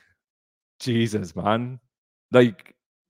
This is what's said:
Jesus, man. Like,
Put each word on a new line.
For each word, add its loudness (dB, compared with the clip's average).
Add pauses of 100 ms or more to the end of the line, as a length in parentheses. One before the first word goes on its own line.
(800)
Jesus, -4
man. -4 (520)
Like, 2 (340)